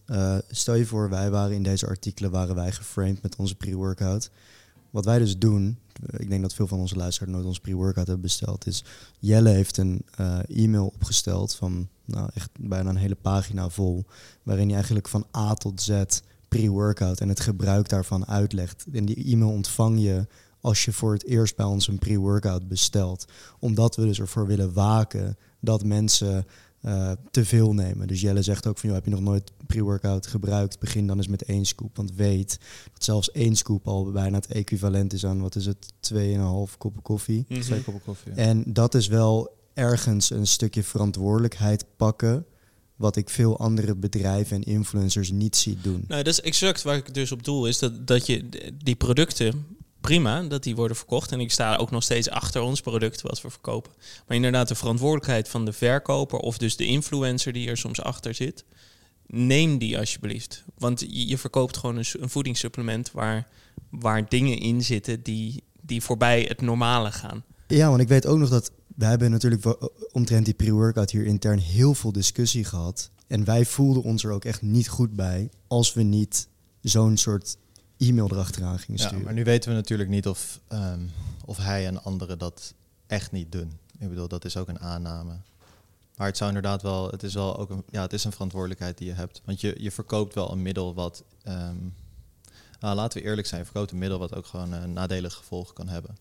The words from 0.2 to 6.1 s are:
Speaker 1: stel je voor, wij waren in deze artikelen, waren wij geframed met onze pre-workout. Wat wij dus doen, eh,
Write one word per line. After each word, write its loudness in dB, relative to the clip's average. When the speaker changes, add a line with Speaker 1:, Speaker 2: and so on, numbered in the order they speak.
Speaker 1:
stel -2
je 4
voor, -2
wij 0
waren 0
in 0
deze 0
artikelen, -4
waren 0
wij -2
geframed -4
met -6
onze -4
pre-workout. -2
Wat -4
wij 4
dus 2
doen, 2
eh, -10